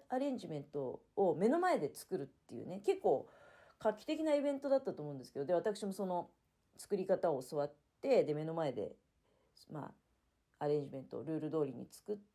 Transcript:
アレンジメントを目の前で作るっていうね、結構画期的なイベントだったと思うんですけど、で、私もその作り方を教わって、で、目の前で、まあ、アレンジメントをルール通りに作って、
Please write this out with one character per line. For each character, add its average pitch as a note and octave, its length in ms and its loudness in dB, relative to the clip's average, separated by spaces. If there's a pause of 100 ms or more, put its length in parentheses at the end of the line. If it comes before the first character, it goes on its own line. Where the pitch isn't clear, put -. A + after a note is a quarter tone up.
ア B3+ 100 -2
レ C#4+ 120 0
ン B3+ 80 -2
ジ F3+ 100 -10
メ D#3 100 -6
ン C#3+ 60 -10
ト C3+ 360 -4 (140)
を F#3 200 6
目 G3 140 4
の D4+ 120 4
前 F4+ 180 4
で D3+ 160 -4
作 - 220 -6
る C#3+ 60 -2
っ C3+ 40 -8 (220)
て - 60 -14
い A2+ 80 -8
う - 40 -12
ね、 F#3 180 -10
結 F#4+ 160 2
構 D3 280 2 (520)
画 A3 120 2
期 G#3+ 140 -12
的 D#4 180 -2
な D4+ 100 4
イ C#4+ 60 4
ベ C#4+ 120 2
ン C#4 80 -4
ト C#4+ 100 -4
だ C4+ 60 6
っ C4+ 80 0
た F#3 100 -2
と D3+ 80 -10
思 D3 80 -6
う C#3+ 40 -8
ん C3+ 40 -8
で B2 60 -12
す - 80 -20
け C#3 80 -4
ど、 C#3+ 40 -2
で、 D#3+ 80 -2
私 G3+ 320 2
も G3 80 -4
そ G3 140 -4
の F3 240 -2 (480)
作 - 180 -4
り F#3+ 100 -2
方 F3+ 260 2
を C3 100 0
教 D3+ 160 -6
わ C#3+ 80 2
っ - 80 -8 (260)
て、 A#3 240 6
で、 D3 80 0
目 D3+ 120 -2
の D#3+ 100 -4
前 D#3 180 0
で、 G#2 240 -6 (760)
ま - 220 -10 (680)
あ、 D3+ 40 0
ア D3 40 2
レ D3 100 4
ン C#3 80 -4
ジ C3+ 40 -12
メ C3+ 100 -10
ン C3 40 -12
ト - 140 -10
を - 60 -8
ル D#3 120 -4
ー D3+ 40 -4
ル D3+ 100 -4
通 D#3 160 2
り C3 80 -4
に B2+ 160 -10
作 - 220 -10
っ G#3 40 -6
て、 G#3 60 -12 (120)